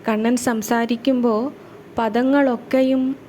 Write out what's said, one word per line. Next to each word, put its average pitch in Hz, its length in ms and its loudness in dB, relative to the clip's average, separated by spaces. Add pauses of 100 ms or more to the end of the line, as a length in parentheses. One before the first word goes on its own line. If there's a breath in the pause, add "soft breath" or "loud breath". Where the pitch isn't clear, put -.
കണ്ണൻ 226 320 0 (120)
സംസാരിക്കുമ്പോൾ 233 1040 0 (440 loud breath)
പദങ്ങളൊക്കെയും 262 1200 0 (140)